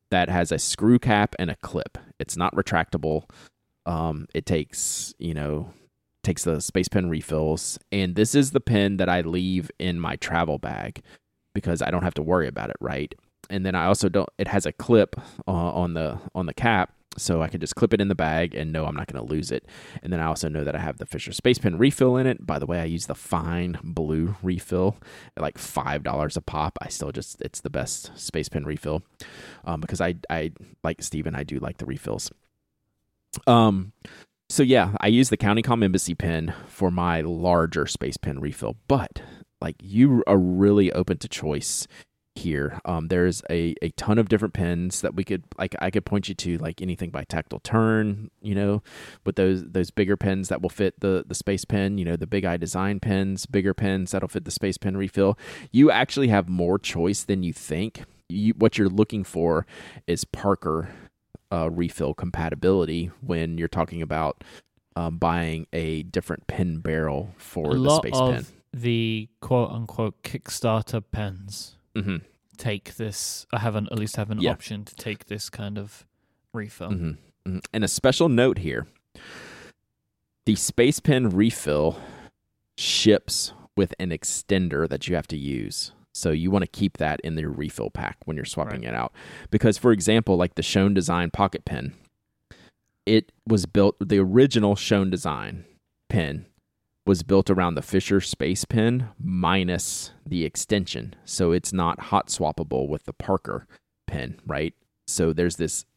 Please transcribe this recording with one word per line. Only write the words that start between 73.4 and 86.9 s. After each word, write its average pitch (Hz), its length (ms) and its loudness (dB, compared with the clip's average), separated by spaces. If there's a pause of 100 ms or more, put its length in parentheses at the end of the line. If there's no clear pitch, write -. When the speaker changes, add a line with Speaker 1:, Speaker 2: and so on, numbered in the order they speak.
Speaker 2:
I 113 80 -2
haven't, 107 320 -2
at 113 80 -4
least 107 160 -6
have 107 160 -4
an 107 80 -4
Speaker 1:
Yeah. 87 120 2
Speaker 2:
option 104 340 -8
to - 100 -20
take - 300 -10
this 104 240 -10
kind 104 280 -8
of 101 280 -14 (480)
refill. 104 380 -8
Speaker 1:
Mm-hmm. 85 180 -2 (380)
Mm-hmm. 92 100 -4 (160)
And 110 100 -2
a 95 60 2
special 143 400 4
note 120 300 4
here. 67 280 -4 (1600)
The 107 100 4
space - 440 2
pen 127 300 4
refill 80 720 2 (800)
ships - 760 2 (220)
with 98 240 2
an 90 100 -4
extender 82 800 0
that 69 200 -6
you - 80 0
have 76 120 -2
to 78 100 -6
use. 67 540 -6 (220)
So - 180 0
you 82 200 2
wanna 95 160 2
keep - 300 -2